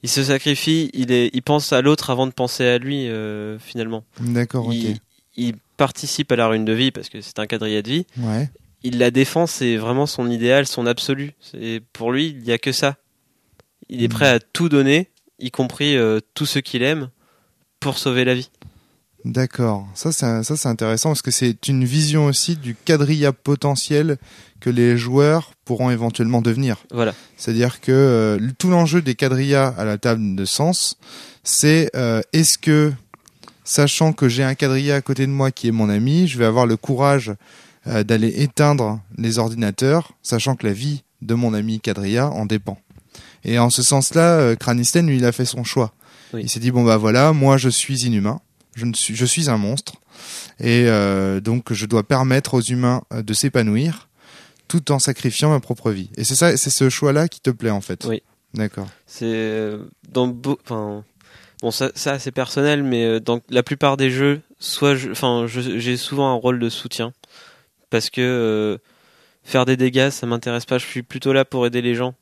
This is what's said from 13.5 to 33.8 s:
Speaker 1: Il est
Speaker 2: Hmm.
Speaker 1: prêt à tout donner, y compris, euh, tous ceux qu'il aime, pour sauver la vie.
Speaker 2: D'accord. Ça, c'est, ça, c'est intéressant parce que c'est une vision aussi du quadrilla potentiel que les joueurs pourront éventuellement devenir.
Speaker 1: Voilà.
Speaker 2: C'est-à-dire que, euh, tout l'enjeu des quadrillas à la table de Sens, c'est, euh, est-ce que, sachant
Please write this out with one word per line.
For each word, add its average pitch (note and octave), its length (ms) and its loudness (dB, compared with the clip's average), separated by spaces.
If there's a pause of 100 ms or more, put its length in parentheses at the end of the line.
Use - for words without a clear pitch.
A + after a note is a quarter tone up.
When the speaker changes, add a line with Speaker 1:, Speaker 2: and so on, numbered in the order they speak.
Speaker 1:
Il A#2+ 160 -4
est A#2 40 2
Speaker 2:
Hmm. - 40 0
Speaker 1:
prêt C3+ 160 4
à A#2+ 100 6
tout - 300 -2
donner, C#3+ 420 4 (300)
y B2 100 -8
compris, C#3 460 -2
euh, A2 240 2 (140)
tous D3+ 120 -4
ceux C#3+ 140 -2
qu'il B2 220 -4
aime, C#3 260 -2 (720)
pour C3+ 180 -4
sauver B2+ 260 0
la B2+ 100 2
vie. B2+ 160 -6 (760)
Speaker 2:
D'accord. A#2 680 -2
Ça, - 160 -6
c'est, A#2 320 -2
ça, D3+ 140 -4
c'est C#3+ 120 -4
intéressant A2+ 420 -2
parce D3 120 -2
que - 80 -4
c'est A#2+ 380 -2
une C3 160 2
vision D3 420 2
aussi D3+ 300 0
du B2+ 180 -10
quadrilla C#3+ 580 2
potentiel C#3+ 840 0 (440)
que - 80 -4
les A#2+ 280 4
joueurs C#3+ 560 2 (120)
pourront B2 260 0
éventuellement A#2 520 0
devenir. A#2 360 0 (120)
Speaker 1:
Voilà. A#2 240 -2 (220)
Speaker 2:
C'est-à-dire A#2+ 440 -2
que, - 120 0
euh, A2+ 560 4 (100)
tout F3+ 100 0
l'enjeu E3+ 320 4
des C3+ 140 -2
quadrillas C3+ 540 2 (100)
à G2 60 -4
la G#2 120 0
table A2 380 0
de F#2+ 100 -4
Sens, - 520 -2 (480)
c'est, D3+ 500 2
euh, A#2 260 0 (120)
est-ce D#3+ 260 2
que, D3+ 340 4 (720)
sachant D3 500 2